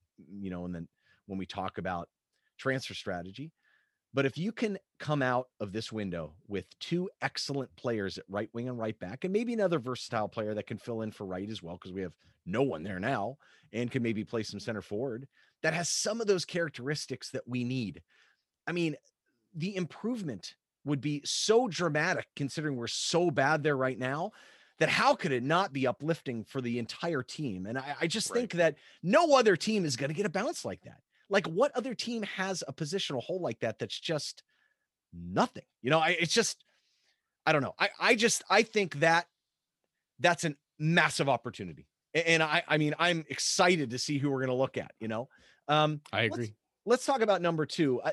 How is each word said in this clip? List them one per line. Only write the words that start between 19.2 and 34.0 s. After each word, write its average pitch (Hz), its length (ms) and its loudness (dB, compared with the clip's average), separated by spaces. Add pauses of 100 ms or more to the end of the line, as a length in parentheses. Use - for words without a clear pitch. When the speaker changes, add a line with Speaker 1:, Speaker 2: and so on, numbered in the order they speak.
Speaker 1:
the 180 240 -4
improvement 185 800 -6 (300)
would 139 160 0
be 147 240 -2
so 233 440 4
dramatic 156 580 0 (100)
considering 147 400 -2
we're 117 100 -4
so - 440 2
bad 143 340 2
there 151 120 4
right 131 220 0
now, 143 320 -4 (480)
that 156 100 4
how 240 280 4
could 156 160 -2
it 120 100 2
not 165 300 2
be 135 140 0
uplifting 127 580 -2
for - 160 -6
the 120 180 -2
entire 135 460 -4
team? 98 420 -6
And 113 100 -6
I, 135 260 -6
I 170 40 2
just 196 240 -2
Speaker 2:
Right. 220 80 0
Speaker 1:
think 240 140 -2
that 165 240 4 (260)
no 285 320 6
other 220 220 8
team 208 280 0
is 139 120 -2
gonna 139 180 -4
get 196 120 -2
a 175 40 -2
bounce 220 340 -4
like 95 180 -8
that. - 200 -20 (260)
Like, 190 200 2
what 220 280 2
other 254 160 -2
team 226 300 -4
has 190 460 -4
a 135 40 -8
positional 151 480 -4
hole 185 200 -4
like 135 180 -4
that 113 220 -4
that's - 180 -6
just - 460 -4 (680)